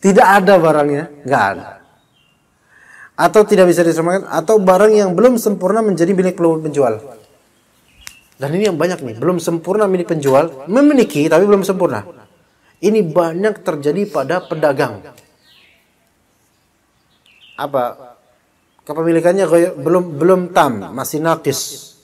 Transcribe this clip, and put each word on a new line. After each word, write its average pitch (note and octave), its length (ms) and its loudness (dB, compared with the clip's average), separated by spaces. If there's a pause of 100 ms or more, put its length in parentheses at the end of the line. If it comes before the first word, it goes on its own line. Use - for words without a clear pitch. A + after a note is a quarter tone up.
Tidak G3+ 240 4
ada G3 320 4
barangnya? D3+ 520 0 (160)
Nggak B2+ 180 0 (140)
ada. G2 240 -18 (1400)
Atau F3 280 4
tidak F#3+ 240 4
bisa E3+ 160 2
disamakan, E3 400 -2
atau E3+ 320 0
barang G3+ 400 4
yang G3 160 0
belum A#3 240 2
sempurna G#3 480 -2
menjadi E3+ 240 0
milik F#3 320 -2
penjual. D3+ 800 -2 (1200)
Dan C#3+ 160 -4
ini G#3 80 0
yang F3 160 -2
banyak E3+ 240 -4
nih, A2 160 -10
belum F3 160 -2
sempurna F3 480 -2
milik F3+ 240 -2
penjual, C#3+ 560 0
memiliki A3+ 640 2
tapi E3 160 4
belum G3+ 160 2
sempurna. E3+ 400 -2 (800)
Ini G#3+ 240 2
banyak F3 560 -2
terjadi D#3+ 480 -4
pada D#3 320 -4
pedagang. C#3+ 640 -4 (2500)
Apa? C3 640 -8 (640)
Kepemilikannya E3 640 0
goyo-, E3+ 320 2
belum, E3 400 -2
belum F3+ 240 2 (160)
tam, A#2+ 320 0
masih C3 320 -8
nakis. D#3+ 720 -6 (100)